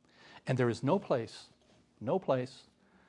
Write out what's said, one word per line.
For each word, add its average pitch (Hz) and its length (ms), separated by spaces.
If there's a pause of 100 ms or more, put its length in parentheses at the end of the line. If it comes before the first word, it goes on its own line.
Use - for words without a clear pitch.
(480)
And 135 100
there 120 120
is 113 120
no 151 160
place, 123 500 (520)
no 139 180
place, 131 460 (460)